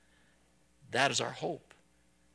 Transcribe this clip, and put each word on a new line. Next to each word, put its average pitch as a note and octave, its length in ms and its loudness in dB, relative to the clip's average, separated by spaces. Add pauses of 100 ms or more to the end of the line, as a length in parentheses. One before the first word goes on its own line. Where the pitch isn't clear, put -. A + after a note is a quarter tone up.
(960)
That C3+ 140 6
is A#2 100 -2
our A#2+ 80 -2
hope. - 460 -8 (600)